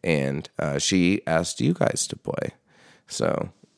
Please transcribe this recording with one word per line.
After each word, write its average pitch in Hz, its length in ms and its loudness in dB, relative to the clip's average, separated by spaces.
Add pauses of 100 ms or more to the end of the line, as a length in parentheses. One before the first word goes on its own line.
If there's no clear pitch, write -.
and, 71 440 0 (120)
uh, 71 180 0
she 90 480 2
asked 82 340 0
you 143 140 2
guys - 340 0
to - 80 -8
play. - 360 -6 (560)
So - 420 -2 (280)